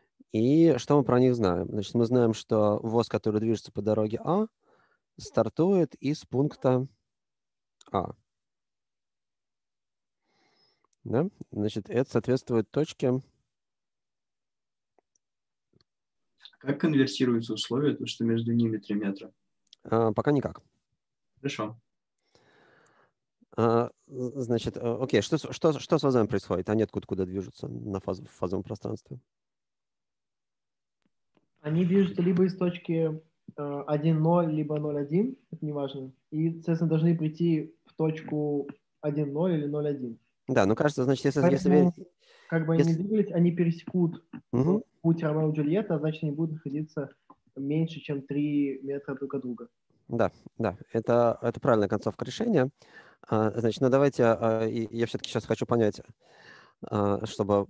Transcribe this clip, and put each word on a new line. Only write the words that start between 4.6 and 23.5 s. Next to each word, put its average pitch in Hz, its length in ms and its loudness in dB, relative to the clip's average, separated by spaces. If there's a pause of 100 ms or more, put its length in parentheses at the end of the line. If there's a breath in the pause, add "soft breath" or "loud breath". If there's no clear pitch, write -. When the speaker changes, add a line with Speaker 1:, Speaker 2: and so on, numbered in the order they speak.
Speaker 1:
стартует 160 760 0
из - 300 -6
пункта 131 640 0 (1040)
А. 92 220 -4 (3000)
Да? 127 220 0 (240)
Значит, 104 380 -4
это 131 220 -2
соответствует 120 580 0
точке. 135 520 -2 (3500 loud breath)
Speaker 2:
Как 143 200 -4
конвертируется 131 720 2
условие, 127 420 -2
то, 127 100 -8
что - 180 -6
между 117 300 0
ними 113 240 2
три 101 180 -4
метра? 101 360 -6 (520)
Speaker 1:
А, 113 300 2
пока 147 180 0
никак. - 300 -2 (760)
Speaker 2:
Хорошо. 120 420 -8 (1800 soft breath)